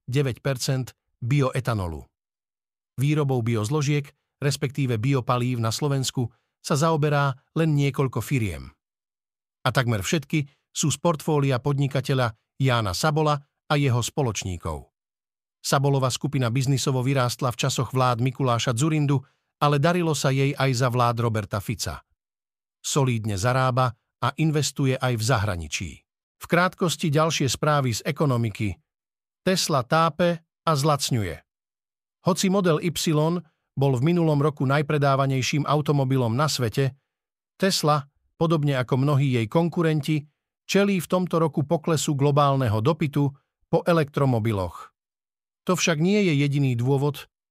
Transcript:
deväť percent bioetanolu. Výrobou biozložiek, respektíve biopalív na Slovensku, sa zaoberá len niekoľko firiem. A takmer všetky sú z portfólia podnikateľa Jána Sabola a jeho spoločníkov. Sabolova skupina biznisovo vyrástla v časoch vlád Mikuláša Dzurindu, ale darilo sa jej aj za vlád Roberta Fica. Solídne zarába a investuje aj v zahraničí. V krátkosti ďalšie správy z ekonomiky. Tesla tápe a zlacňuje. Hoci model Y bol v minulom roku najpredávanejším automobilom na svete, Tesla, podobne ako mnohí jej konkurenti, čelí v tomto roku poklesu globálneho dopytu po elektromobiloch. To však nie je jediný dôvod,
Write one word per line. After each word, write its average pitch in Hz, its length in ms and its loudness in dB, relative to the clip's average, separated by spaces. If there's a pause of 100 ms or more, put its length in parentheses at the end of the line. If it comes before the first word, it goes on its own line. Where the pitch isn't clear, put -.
deväť 131 320 -2
percent 131 560 -4 (240)
bioetanolu. 117 880 -2 (880)
Výrobou 139 480 0
biozložiek, 135 640 0 (320)
respektíve 139 560 -2
biopalív 123 640 0
na 113 160 -2
Slovensku, 135 560 -2 (320)
sa 151 160 -2
zaoberá 147 560 0 (240)
len 160 160 2
niekoľko 139 480 0
firiem. 85 480 -4 (960)
A 120 80 -2
takmer 117 320 0
všetky 151 400 -2 (240)
sú 143 240 -2
z - 80 -12
portfólia 147 560 0
podnikateľa 135 720 0 (320)
Jána 117 320 2
Sabola 151 480 0
a - 320 -6
jeho 139 240 2
spoločníkov. 92 880 -4 (720)
Sabolova 139 480 0
skupina 131 480 -2
biznisovo 131 480 0
vyrástla 131 480 0
v - 80 -10
časoch 131 320 -2
vlád 127 320 0
Mikuláša 127 480 0
Dzurindu, 143 480 2 (480)
ale 147 160 2
darilo 170 320 2
sa 139 160 0
jej 135 240 0
aj 135 240 0
za 131 80 0
vlád 120 400 0
Roberta 107 320 -2
Fica. 92 480 -8 (720)
Solídne 117 560 0
zarába 123 560 0 (320)
a 120 160 0
investuje 147 560 0
aj 127 240 -2
v 110 80 -4
zahraničí. 92 640 -2 (480)
V - 80 -16
krátkosti 175 640 0
ďalšie 156 400 0
správy 139 480 0
z - 80 -8
ekonomiky. 117 720 -2 (640)
Tesla 175 400 0
tápe 165 560 2
a - 320 -8
zlacňuje. 139 640 0 (960)
Hoci 190 160 -2
model 185 320 2
Y 165 160 -4 (800)
bol 139 240 0
v 120 80 0
minulom 165 320 2
roku 147 320 0
najpredávanejším 139 960 0
automobilom 135 640 0
na 135 160 0
svete, 135 480 -2 (640)
Tesla, 151 480 0 (320)
podobne 151 400 2
ako 127 240 0
mnohí 139 320 2
jej 113 160 0
konkurenti, 160 720 0 (400)
čelí 196 400 2
v - 80 -8
tomto 180 320 0
roku 160 240 0
poklesu 160 480 0
globálneho 139 640 2
dopytu 143 560 0 (320)
po 175 160 0
elektromobiloch. 131 1120 0 (720)
To 185 80 2
však 170 240 0
nie 202 320 2
je 143 160 2
jediný 135 320 2
dôvod, 139 480 0 (240)